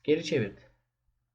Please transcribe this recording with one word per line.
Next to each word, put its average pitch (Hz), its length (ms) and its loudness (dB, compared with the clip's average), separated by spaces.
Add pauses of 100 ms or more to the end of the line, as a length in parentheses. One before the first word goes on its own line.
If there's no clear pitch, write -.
geri 156 200 2
çevirdi. 113 380 -4 (720)